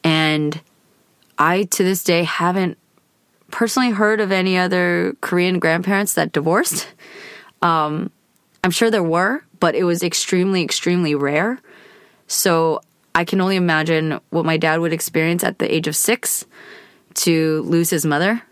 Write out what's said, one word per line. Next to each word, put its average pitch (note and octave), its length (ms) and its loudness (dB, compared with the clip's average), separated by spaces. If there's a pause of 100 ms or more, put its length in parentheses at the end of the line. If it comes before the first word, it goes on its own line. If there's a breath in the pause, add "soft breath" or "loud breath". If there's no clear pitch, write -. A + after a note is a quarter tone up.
And D#3 580 0 (760)
I, F3 240 2
to G3 200 -2
this F#3 200 0
day, F3 200 2
haven't F3+ 540 -2 (720)
personally B3 400 0
heard G#3+ 300 2
of G3 120 0
any F#3 280 2
other F3+ 640 0
Korean F3+ 360 0
grandparents F3+ 560 0
that - 180 -2
divorced. E3 560 -2 (760 loud breath)
Um, D#3+ 480 0 (520)
I'm F#3 60 2
sure A3+ 220 2
there G#3 100 2
were, F3+ 420 0 (160)
but E3+ 140 2
it F3+ 120 0
was F3 180 0
extremely, F3+ 600 0
extremely F3 520 0
rare. D3+ 440 0 (680 loud breath)
So E3 540 0 (340)
I E3+ 100 2
can F#3+ 160 0
only F#3+ 140 2
imagine D#3+ 640 0 (100)
what D#3+ 160 -2
my D#3+ 120 0
dad D#3+ 240 2
would E3 120 0
experience E3 500 -2
at - 140 -2
the - 160 -2
age D#3+ 140 -2
of D3+ 80 -6
six - 500 -2 (680 loud breath)
to D#3+ 480 0
lose E3+ 260 0
his D#3+ 160 -2
mother F3 460 0